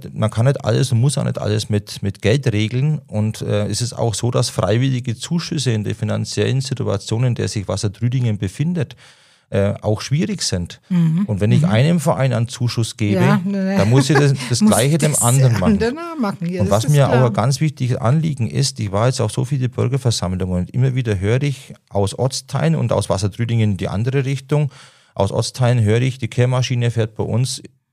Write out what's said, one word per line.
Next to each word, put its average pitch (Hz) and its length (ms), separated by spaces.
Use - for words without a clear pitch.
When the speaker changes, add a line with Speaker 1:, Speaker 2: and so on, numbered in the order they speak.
Speaker 1:
man 107 180
kann 113 160
nicht 143 180
alles 123 260
und 113 100
muss 143 160
auch 117 80
nicht 113 140
alles 104 320
mit, - 320
mit 98 180
Geld 123 320
regeln. 123 540
Und, 107 360
äh, 104 240
es 104 140
ist 117 120
auch 113 220
so, 120 180
dass 127 180
freiwillige 120 680
Zuschüsse 165 540
in 107 140
der 104 100
finanziellen 110 680
Situation, 110 640
in 120 120
der 101 100
sich 98 220
Wassertrüdingen 113 680
befindet, 151 580
äh, 98 220
auch 107 200
schwierig 190 400
sind. - 380
Speaker 2:
Mhm. 170 360
Speaker 1:
Und 95 140
wenn 110 120
ich 147 100
Speaker 2:
Mhm. 165 80
Speaker 1:
einem 147 300
Verein 131 340
einen 113 140
Zuschuss - 480
gebe, 107 280
Speaker 2:
Ja, 104 200
ne, 196 200
ne. 190 140
Speaker 1:
dann 98 100
muss 135 220
ich 156 80
das, 143 160
das 120 100
Speaker 2:
<laughs> - 0
Muss 110 100
Speaker 1:
Gleiche 135 280
dem 147 140
Speaker 2:
das 135 100
Speaker 1:
anderen 123 320
machen. 101 200
Speaker 2:
andere 226 180
machen. 190 320
Ja, 180 100
Speaker 1:
Und - 80
Speaker 2:
das - 80
Speaker 1:
was 113 80
Speaker 2:
ist 156 40
Speaker 1:
mir 143 160
Speaker 2:
klar. 123 160
Speaker 1:
auch 127 60
ein 107 40
ganz 117 280
wichtiges 135 360
Anliegen 139 540
ist, - 300
ich 101 120
war 107 140
jetzt 127 140
auf 110 120
so 127 140
viele 127 220
Bürgerversammlungen 104 880
und 87 120
immer 127 260
wieder 110 240
höre 117 240
ich - 280
aus 101 300
Ortsteilen 135 560
und 123 180
aus 98 160
Wassertrüdingen 107 640
in 98 80
die 90 100
andere 123 380
Richtung, 139 440
aus 98 180
Ortsteilen 120 500
höre 110 200
ich, 131 160
die 113 100
Kehrmaschine 123 640
fährt 110 240
bei 101 100
uns, - 380